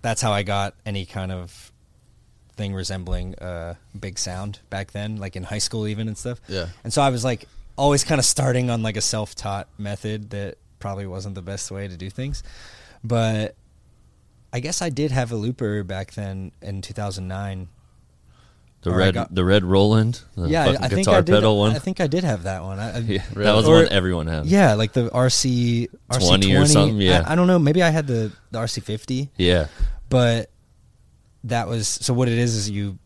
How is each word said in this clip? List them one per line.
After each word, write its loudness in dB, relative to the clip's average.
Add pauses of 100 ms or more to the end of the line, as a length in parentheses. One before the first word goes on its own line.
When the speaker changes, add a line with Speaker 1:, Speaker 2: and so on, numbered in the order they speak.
Speaker 1:
that's -4
how 0
I 0
got -4 (100)
any -6
kind -8
of -12 (840)
thing -6
resembling -6
a -10 (240)
big -10
sound -8 (100)
back -8
then, -8
like, -10
in -8
high -8
school -4
even -6
and -8
stuff. -10
Speaker 2:
Yeah. -6 (180)
Speaker 1:
And -6
so 2
I 4
was, -2
like, -4 (280)
always 2
kinda 0
starting 0
on, -2
like, -4
a -4
self-taught -6 (100)
method -8
that -10 (220)
probably -8
wasn't -10
the -12
best -10
way -8
to -12
do -10
things. -8 (600)
But 0 (1000)
I -4
guess -4
I -2
did -2
have -2
a -6
looper -4
back -10
then -10 (100)
in -8
two -14
thousand -8
nine. -8 (1160)
Speaker 3:
The -2
Speaker 1:
Or 4
I 6
Speaker 3:
red, 4
Speaker 1:
got -4
Speaker 3:
the 2
red 4
Roland, 4 (160)
the -2
Speaker 1:
Yeah, 2
Speaker 3:
fucking 2
Speaker 1:
I -2
think 2
Speaker 3:
guitar 6
Speaker 1:
I 6
did, 4
Speaker 3:
pedal 6
one. 4
Speaker 1:
I -4
think -6
I 2
did 0
have -2
that -6
one. -8
I, -8
I -4
Speaker 3:
<laughs> -4
Yeah, -2 (100)
Speaker 2:
Really? -2
Speaker 3:
that 6
was 6
Speaker 1:
or 10
Speaker 3:
one 8
everyone 0
had. -2
Speaker 1:
Yeah, 6
like 0
the 0
R 2
C, 0 (200)
Speaker 3:
Twenty 4
or 6
Speaker 1:
R 6
C -
twenty. -
Speaker 3:
something, 4
yeah. 6
Speaker 1:
I, -2
I 2
don't 4
know. 6
Maybe 4
I 4
had 0
the, -2 (200)
the -6
R -2
C -6
fifty. -6
Speaker 3:
Yeah. 2 (400)
Speaker 1:
But 2 (960)
that -2
was, -4
so -4
what 2
it 0
is, 0
is -2
you -4